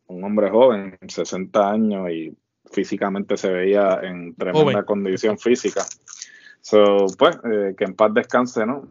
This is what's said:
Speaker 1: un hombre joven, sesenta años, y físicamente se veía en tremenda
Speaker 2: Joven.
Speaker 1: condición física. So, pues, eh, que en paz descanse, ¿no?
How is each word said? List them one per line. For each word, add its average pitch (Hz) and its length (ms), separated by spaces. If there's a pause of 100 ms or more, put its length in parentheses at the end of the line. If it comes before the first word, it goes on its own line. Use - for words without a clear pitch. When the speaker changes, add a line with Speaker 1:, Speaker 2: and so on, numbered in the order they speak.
Speaker 1:
un 90 160
hombre 104 280
joven, 101 460 (120)
sesenta 95 640
años, 104 380
y 80 220 (380)
físicamente 101 640
se 98 140
veía 95 520
en 87 320
tremenda 123 380
Speaker 2:
Joven. 101 120
Speaker 1:
condición 101 540
física. 113 460 (760)
So, 101 460 (120)
pues, 156 260
eh, 104 320
que 107 80
en 95 100
paz 107 200
descanse, 123 500
¿no? 139 260